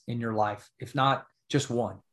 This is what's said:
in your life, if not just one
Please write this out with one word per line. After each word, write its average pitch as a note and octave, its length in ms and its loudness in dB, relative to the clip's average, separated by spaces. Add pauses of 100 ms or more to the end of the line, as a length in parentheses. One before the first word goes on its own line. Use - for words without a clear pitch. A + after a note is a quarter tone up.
in A#2+ 120 -4
your A#2 140 -4
life, G#2 360 0 (100)
if - 140 -12
not C3+ 320 2 (240)
just C3+ 200 2
one A2 300 -2 (140)